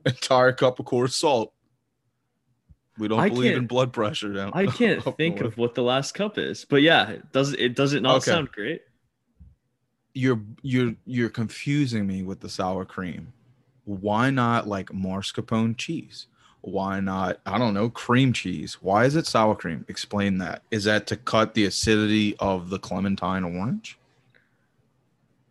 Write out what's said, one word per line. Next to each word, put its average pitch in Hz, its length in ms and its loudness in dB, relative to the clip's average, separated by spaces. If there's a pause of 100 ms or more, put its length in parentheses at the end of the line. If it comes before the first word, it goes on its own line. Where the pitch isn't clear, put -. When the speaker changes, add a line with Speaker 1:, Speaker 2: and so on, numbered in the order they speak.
Speaker 1:
entire 127 460 4
cup 127 260 2
of 123 80 -8
coarse 127 300 0
salt. 135 360 0 (1500)
We 107 100 -2
don't 110 120 2
Speaker 2:
I 185 80 4
Speaker 1:
believe 123 240 2
Speaker 2:
can't, 156 100 0
Speaker 1:
in 117 40 -4
blood 127 260 0
pressure 104 400 -4
down 98 220 -6
Speaker 2:
I 196 120 0
can't 175 380 0
Speaker 1:
<laughs> - 20 -2
up - 100 -6
Speaker 2:
think 165 240 -2
Speaker 1:
north. 117 120 -4
Speaker 2:
of - 60 -14
what 117 160 -2
the 127 80 -2
last 127 300 0
cup 208 260 -4
is. 78 260 -6
But 143 180 4
yeah, 127 280 6
it - 220 -14
does, 139 220 2
it, 120 200 0
does 139 200 2
it 107 80 0
not 127 160 6
Speaker 1:
Okay. 123 120 0
Speaker 2:
sound 147 220 0
great? 110 300 -8 (1300)
Speaker 1:
You're, 127 260 2 (220)
you're, 127 320 0 (120)
you're 120 240 -2
confusing 117 760 -2
me 95 160 -4
with 95 180 -8
the 98 80 -14
sour 92 360 -4
cream. 87 480 -12 (520)
Why 104 460 0
not, 117 380 2
like, 98 200 -6
mascarpone 98 880 -4
cheese? - 500 -10 (360)
Why 98 380 -4
not, 95 460 -2
I 98 120 -2
don't 120 160 2
know, 107 140 0
cream 123 460 2
cheese? 87 480 -6
Why 101 240 4
is 143 100 2
it 160 100 0
sour 110 280 4
cream? 82 340 -8
Explain 101 500 -2
that. 87 320 -8
Is 104 140 -2
that 107 240 2
to 104 80 -2
cut 110 380 0
the 104 100 4
acidity 107 720 2
of 92 320 -2
the 95 80 -4
clementine 92 640 -2
orange? 98 540 -6 (1500)